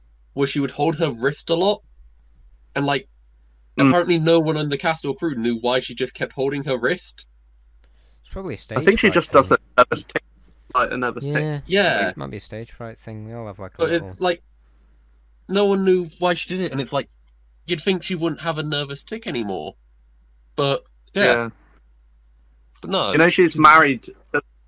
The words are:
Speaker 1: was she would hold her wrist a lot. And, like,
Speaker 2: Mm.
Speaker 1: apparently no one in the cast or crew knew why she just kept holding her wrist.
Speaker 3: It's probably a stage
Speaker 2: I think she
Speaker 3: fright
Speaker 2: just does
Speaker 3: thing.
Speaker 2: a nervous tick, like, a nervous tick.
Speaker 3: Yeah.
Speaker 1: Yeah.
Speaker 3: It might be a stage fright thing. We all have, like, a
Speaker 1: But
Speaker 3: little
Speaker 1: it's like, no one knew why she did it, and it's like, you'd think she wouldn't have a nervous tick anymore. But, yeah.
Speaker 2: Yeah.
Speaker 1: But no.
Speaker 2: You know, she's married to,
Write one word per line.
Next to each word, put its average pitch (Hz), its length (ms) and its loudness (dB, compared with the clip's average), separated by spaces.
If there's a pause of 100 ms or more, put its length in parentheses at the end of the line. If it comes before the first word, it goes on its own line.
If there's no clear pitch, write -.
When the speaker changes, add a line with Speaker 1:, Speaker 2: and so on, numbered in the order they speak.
(360)
Speaker 1:
was 139 140 0
she 151 100 -4
would 139 120 -2
hold 156 260 0
her 151 140 0
wrist 123 380 -4
a 165 60 2
lot. 196 260 0 (920)
And, 143 100 0
like, 143 220 -2 (720)
Speaker 2:
Mm. 139 120 6
Speaker 1:
apparently 175 300 4
no 165 200 4
one 151 180 0
in 151 120 -2
the 143 80 -2
cast 160 280 -4
or 143 100 -4
crew 160 200 -4
knew 117 240 0
why 123 200 0
she 127 140 -6
just 123 220 -6
kept - 180 -6
holding 139 300 -4
her 139 160 -2
wrist. - 480 -6 (960)
Speaker 3:
It's - 100 -16
probably 185 220 -8
a - 20 -10
stage - 220 -8
Speaker 2:
I - 40 -2
think 214 160 4
she 226 80 2
Speaker 3:
fright 185 60 2
Speaker 2:
just - 180 0
does 131 180 4
Speaker 3:
thing. 127 80 4 (200)
Speaker 2:
a 123 40 10
nervous 151 220 0
tick, - 200 -8 (500)
like, 120 180 0
a 123 60 -4
nervous 123 260 -4
tick. 143 100 -4
Speaker 3:
Yeah. 151 340 -4
Speaker 1:
Yeah. 151 420 2
Speaker 3:
It - 80 -8
might 69 140 -10
be 107 60 -10
a - 20 -10
stage 110 320 -12
fright 113 260 -16
thing. 107 300 -14
We 113 60 -14
all 117 120 -12
have, 101 140 -14
like, 95 160 -14
a - 20 -18
Speaker 1:
But 160 120 0
Speaker 3:
little 165 200 -2
Speaker 1:
it's - 100 -16
like, 180 220 -2 (1040)
no 202 180 2
one 196 200 2
knew 185 240 2 (100)
why 175 140 0
she - 160 -8
did 185 120 -4
it, 170 100 -4
and 135 100 -4
it's 120 100 -10
like, - 180 -4 (580)
you'd 165 140 -4
think 190 220 0
she 185 120 -6
wouldn't 160 260 -4
have 160 160 -4
a 156 60 -4
nervous 143 400 -6
tick 220 240 -12
anymore. 101 480 -6 (800)
But, 139 280 0 (300)
yeah. 202 100 2
Speaker 2:
Yeah. 120 260 4 (1300)
Speaker 1:
But - 100 -12
no. 143 200 0
Speaker 2:
You 113 80 2
know, 170 100 6
she's 170 260 4
married 151 480 6 (300)
to, 147 80 0 (260)